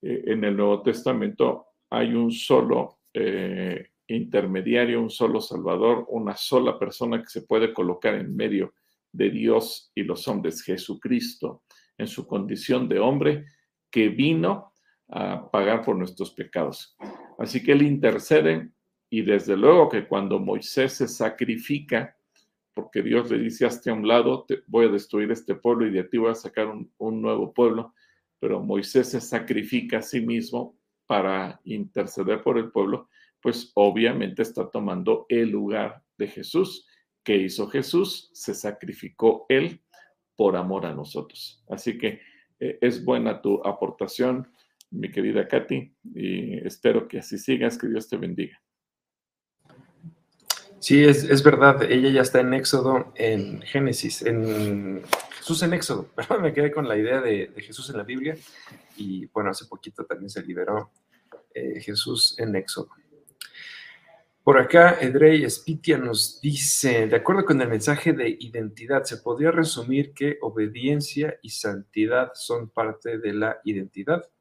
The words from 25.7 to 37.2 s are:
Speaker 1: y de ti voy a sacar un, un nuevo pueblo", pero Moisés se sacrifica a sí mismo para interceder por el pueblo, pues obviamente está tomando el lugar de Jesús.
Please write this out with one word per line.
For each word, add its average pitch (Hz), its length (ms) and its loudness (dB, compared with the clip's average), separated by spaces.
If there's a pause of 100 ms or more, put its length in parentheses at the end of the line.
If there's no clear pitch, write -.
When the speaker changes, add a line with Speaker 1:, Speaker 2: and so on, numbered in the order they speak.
Speaker 1:
y 104 60 -2
de 92 100 0
ti 104 160 -4
voy 113 140 2
a - 20 -2
sacar 110 320 -6
un, 110 320 -12
un 110 240 -4
nuevo 110 320 -2
pueblo", 117 400 2 (460)
pero 101 200 -2
Moisés 101 500 0
se 123 100 -4
sacrifica 113 760 -4
a 110 40 -4
sí - 180 -4
mismo 117 560 -4 (300)
para 95 580 -2
interceder 101 800 -4
por 127 160 0
el 113 120 -4
pueblo, - 380 -2 (320)
pues - 340 -6
obviamente 104 680 2
está - 280 -6
tomando 98 580 -2
el 117 220 2
lugar 104 520 -4 (140)
de 101 120 -6
Jesús. - 580 -4 (360)